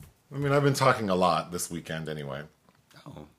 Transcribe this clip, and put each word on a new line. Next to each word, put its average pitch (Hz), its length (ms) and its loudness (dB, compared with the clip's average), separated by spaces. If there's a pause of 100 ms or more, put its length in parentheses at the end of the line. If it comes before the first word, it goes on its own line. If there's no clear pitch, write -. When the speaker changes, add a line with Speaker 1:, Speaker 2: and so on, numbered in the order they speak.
(340)
Speaker 1:
I 139 40 -8
mean, 143 140 0
I've 143 120 6
been 139 100 6
talking 120 360 2
a 92 40 4
lot 85 380 2
this 87 180 -6
weekend 80 380 -8
anyway. 73 340 -10 (640)
Speaker 2:
Oh. 76 200 -18 (120)